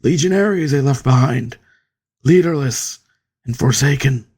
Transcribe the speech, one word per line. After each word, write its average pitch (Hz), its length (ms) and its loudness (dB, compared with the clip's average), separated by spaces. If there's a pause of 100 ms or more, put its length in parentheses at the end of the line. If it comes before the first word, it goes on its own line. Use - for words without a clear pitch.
Legionaries 180 680 0
they 143 100 0
left 135 220 0
behind, 123 540 0 (640)
leaderless 156 760 0 (460)
and 117 120 -6
forsaken 131 720 0 (100)